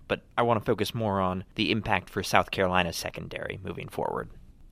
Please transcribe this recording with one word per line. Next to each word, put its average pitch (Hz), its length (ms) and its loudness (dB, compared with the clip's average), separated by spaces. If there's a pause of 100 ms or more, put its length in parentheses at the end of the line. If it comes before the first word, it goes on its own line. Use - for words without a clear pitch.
but - 140 0 (140)
I 120 60 4
wanna 117 160 4
focus 104 340 0
more 104 280 0
on 92 240 0 (100)
the 90 160 2
impact 101 400 0
for 95 140 -4
South 98 260 4
Carolina's 90 460 2
secondary - 640 -8
moving 90 240 -8
forward. - 420 -4 (440)